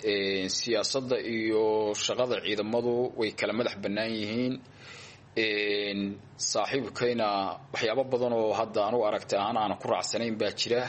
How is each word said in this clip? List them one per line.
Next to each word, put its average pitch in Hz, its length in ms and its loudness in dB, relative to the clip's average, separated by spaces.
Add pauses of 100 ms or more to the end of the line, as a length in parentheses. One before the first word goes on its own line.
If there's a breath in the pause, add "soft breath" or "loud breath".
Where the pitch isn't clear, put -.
Een, 98 480 0
siyaasadda 117 760 0
iyo 110 380 2 (300)
shaqada 117 480 0
ciidamadu 107 520 0 (220)
way 110 160 0
kala 104 220 -2
madax 113 240 0
bannaan 104 340 -2
yihiin. 113 420 -2 (800 loud breath)
Een, 104 840 0 (180)
saaxiibkayna 117 920 0 (420)
waxyaabo 120 340 0
badan 123 300 0
oo 110 200 4
hadda 107 280 0
aanu 113 240 2
aragti 104 300 0
ahaan 107 220 2
aan 107 200 2
ku - 100 -8
raacsanayn 110 500 0
baa 104 140 0
jira. 120 380 0